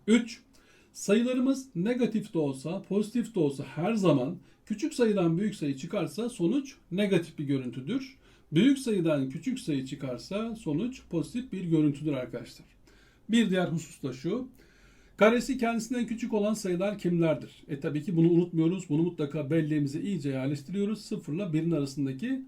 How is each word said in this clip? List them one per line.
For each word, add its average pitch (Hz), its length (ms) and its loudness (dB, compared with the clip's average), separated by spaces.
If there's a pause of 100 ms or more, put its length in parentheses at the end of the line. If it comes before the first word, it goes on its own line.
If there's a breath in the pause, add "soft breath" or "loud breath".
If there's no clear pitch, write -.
Üç, 240 340 2 (520 soft breath)
sayılarımız 254 800 0
negatif 226 580 -2
de 170 40 -2
olsa, 156 440 -4
pozitif 208 540 -2
de 190 40 0
olsa 139 240 0
her 180 300 -2
zaman 156 440 4 (280 soft breath)
küçük 294 280 -4
sayıdan 190 440 4
büyük 208 180 0
sayı 139 220 -4
çıkarsa 202 520 -4
sonuç 233 460 0 (160)
negatif 190 480 0
bir 147 40 -4
görüntüdür. 135 760 -4 (340 soft breath)
Büyük 254 280 6
sayıdan 160 500 0
küçük 170 300 -6
sayı 135 260 -4
çıkarsa 190 680 -8
sonuç 175 540 -4
pozitif 170 420 -4
bir 190 120 -6
görüntüdür 151 500 2
arkadaşlar. - 540 -10 (640 soft breath)
Bir 214 200 4
diğer 180 180 2
husus - 360 -6
da 135 100 -4
şu. 226 360 -4 (680 soft breath)
Karesi 226 380 4
kendisinden 233 500 -2
küçük 220 260 -6
olan 214 200 2
sayılar 196 440 -2
kimlerdir? 165 680 0
E, 139 120 -6
tabii 147 240 -2
ki 165 120 -4
bunu 165 140 8
unutmuyoruz. 170 600 4
Bunu 156 140 2
mutlaka 151 460 -2
belleğimize 151 520 2
iyice 175 280 -2
yerleştiriyoruz. 151 720 -2
Sıfırla 165 520 -6
birin 165 180 0
arasındaki 143 760 -2